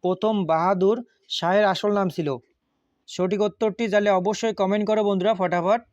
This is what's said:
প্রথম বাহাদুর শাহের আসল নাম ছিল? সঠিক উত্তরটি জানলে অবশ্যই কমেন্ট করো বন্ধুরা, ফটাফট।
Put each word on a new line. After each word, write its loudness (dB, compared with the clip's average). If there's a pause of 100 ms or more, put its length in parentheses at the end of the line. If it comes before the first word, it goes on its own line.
প্রথম 0 (120)
বাহাদুর 2 (400)
শাহের 2
আসল -2
নাম 0
ছিল? -2 (800)
সঠিক -4
উত্তরটি -2
জানলে 2 (100)
অবশ্যই -2
কমেন্ট 0
করো 2
বন্ধুরা, 0
ফটাফট। 0 (120)